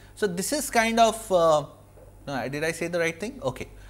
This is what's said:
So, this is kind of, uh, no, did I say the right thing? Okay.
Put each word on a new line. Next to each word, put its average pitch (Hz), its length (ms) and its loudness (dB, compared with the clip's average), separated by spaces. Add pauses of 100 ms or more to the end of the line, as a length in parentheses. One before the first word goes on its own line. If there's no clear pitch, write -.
(140)
So, - 120 -2
this 185 260 -4
is 294 180 -4
kind 226 300 2
of, 220 320 2
uh, 160 320 4 (600)
no, 127 220 -6
did 143 140 -6
I 160 100 -2
say 165 160 -4
the 170 100 -2
right 165 200 -2
thing? 226 240 -10
Okay. - 260 -6 (220)